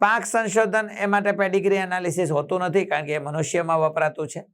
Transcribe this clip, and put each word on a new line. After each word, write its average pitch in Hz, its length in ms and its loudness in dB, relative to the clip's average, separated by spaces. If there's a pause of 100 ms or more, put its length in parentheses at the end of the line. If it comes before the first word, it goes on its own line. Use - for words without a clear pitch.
પાક 220 240 2
સંશોધન 214 680 0
એ 202 160 -4
માટે 202 260 2
પેડિગ્રી 196 440 2
એનાલિસિસ 180 540 -2
હોતું 151 300 0
નથી, 180 260 0
કારણ 151 200 -2
કે 151 60 -4
એ 151 60 0
મનુષ્યમાં 160 640 -2
વપરાતું 156 480 0
છે. - 260 -12